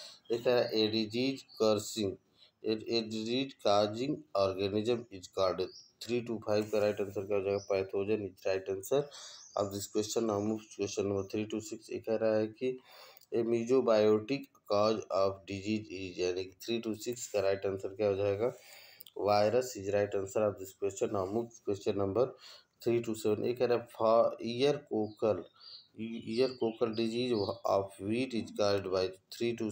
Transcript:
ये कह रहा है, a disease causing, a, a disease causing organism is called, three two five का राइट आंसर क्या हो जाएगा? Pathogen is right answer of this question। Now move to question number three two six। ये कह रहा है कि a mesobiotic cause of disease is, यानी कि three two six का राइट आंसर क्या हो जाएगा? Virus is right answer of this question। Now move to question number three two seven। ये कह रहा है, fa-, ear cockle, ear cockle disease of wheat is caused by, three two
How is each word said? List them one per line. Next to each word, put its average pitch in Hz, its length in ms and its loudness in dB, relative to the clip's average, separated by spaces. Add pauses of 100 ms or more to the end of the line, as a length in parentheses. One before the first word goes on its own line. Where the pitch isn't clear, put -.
(320)
ये 117 60 0
कह 123 160 2
रहा 123 40 4
है, - 140 2
a 110 220 4
disease 120 500 -2 (180)
causing, 104 540 2 (480)
a, 107 80 0
a 113 300 0 (100)
disease 117 400 -2 (140)
causing 107 500 2 (280)
organism 104 600 0 (140)
is 90 100 -18 (100)
called, 92 280 2 (360)
three 120 240 -2
two 110 220 -4
five 107 220 0
का 107 80 2
राइट 104 220 2
आंसर 98 260 -4
क्या 101 100 0
हो 98 60 2
जाएगा? 101 300 0
Pathogen 98 540 0
is 95 200 -10
right 95 300 -2
answer 135 260 0 (540)
of 98 160 0
this 101 140 -6 (100)
question। 107 300 0
Now 104 140 0
move 110 200 -2
to - 180 -20
question 101 300 -2
number 98 200 -2
three 107 180 -4
two 107 140 -4
six। - 300 -12
ये - 80 -6
कह 110 180 -2
रहा 110 180 2
है 110 120 2
कि 127 320 -4 (560)
a 117 80 2
mesobiotic 117 1040 4 (260)
cause 107 280 4 (200)
of 98 140 4 (160)
disease 107 400 -4
is, 90 280 -10
यानी 90 260 0
कि 95 120 -18 (100)
three 117 200 -2
two 107 220 -6
six 120 180 -6
का 101 140 -2
राइट 98 260 0
आंसर 98 220 -4
क्या 101 200 0
हो 101 60 2
जाएगा? 101 380 0 (760)
Virus 107 480 4
is 98 180 -6
right 101 200 2
answer 101 320 0
of 98 120 0
this 95 140 -14 (120)
question। 110 280 -2
Now 98 140 0
move 117 220 -2
to - 220 -8
question 104 280 -2
number 101 280 2 (580)
three 117 180 2
two 113 120 -2
seven। 107 300 0
ये 120 80 0
कह 123 140 0
रहा 117 120 2
है, 110 100 -8
fa-, 113 420 4 (160)
ear 123 280 2 (180)
cockle, 107 500 0 (920)
ear 127 160 4 (120)
cockle 113 340 0
disease 117 380 0 (420)
of 98 240 -2
wheat 113 400 -2
is - 100 -8 (100)
caused 101 340 2
by, 92 100 4 (300)
three 117 240 -2
two 110 140 -2